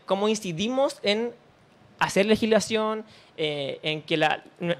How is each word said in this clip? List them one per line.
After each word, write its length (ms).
cómo 220
incidimos 760
en 300
hacer 280
legislación, 800
eh, 460
en 200
que 140
la, 280
nu-, 220